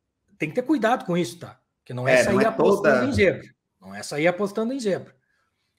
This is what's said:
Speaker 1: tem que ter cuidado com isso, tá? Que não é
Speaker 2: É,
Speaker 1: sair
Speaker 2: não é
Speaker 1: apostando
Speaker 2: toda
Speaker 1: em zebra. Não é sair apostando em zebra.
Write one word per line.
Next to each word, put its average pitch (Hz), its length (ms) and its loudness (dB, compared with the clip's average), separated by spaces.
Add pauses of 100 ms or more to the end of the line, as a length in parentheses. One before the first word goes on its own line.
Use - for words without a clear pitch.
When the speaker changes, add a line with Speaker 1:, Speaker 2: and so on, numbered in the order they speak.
(380)
Speaker 1:
tem 156 120 -6
que 156 60 -12
ter 247 80 -2
cuidado 254 420 0
com 175 120 -2
isso, - 220 -4
tá? 107 200 -20 (240)
Que - 100 -16
não 123 140 -6
é 135 60 4
Speaker 2:
É, 123 100 6
Speaker 1:
sair - 120 0
Speaker 2:
não - 60 4
é 214 40 4
Speaker 1:
apostando 185 540 2
Speaker 2:
toda 123 60 0
Speaker 1:
em 135 60 -2
zebra. 190 440 0 (260)
Não 95 120 -20
é 104 80 -14
sair 151 260 -2
apostando 202 460 -4
em 277 60 -8
zebra. 185 360 -6 (640)